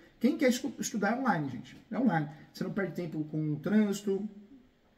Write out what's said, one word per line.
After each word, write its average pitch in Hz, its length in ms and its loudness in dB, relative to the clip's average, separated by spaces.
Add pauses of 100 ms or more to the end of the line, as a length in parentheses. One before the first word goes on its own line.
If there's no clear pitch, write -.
(200)
Quem 294 180 4
quer 262 120 4
estu-, 240 300 -2
estudar 208 360 0
é 262 40 -2
online, 170 300 0
gente. - 280 -12 (120)
É - 80 -4
online. 165 320 2 (220)
Você - 140 -6
não 170 80 -4
perde 185 200 -2
tempo 160 320 -4
com 156 280 -2
o - 40 0
trânsito, 196 720 2 (720)